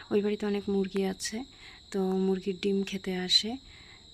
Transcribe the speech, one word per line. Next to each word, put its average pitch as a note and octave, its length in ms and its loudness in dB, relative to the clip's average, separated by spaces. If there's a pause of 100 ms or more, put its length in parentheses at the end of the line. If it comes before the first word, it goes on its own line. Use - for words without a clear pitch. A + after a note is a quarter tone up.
(120)
ওই G#3 100 4
বাড়িতে G#3 240 0
অনেক G3+ 240 0
মুরগি G3 360 2
আছে, G#3+ 380 -4 (480)
তো G3 120 -2
মুরগির F#3+ 580 2
ডিম G3 220 2
খেতে F#3+ 340 -4
আসে। G3 400 2 (560)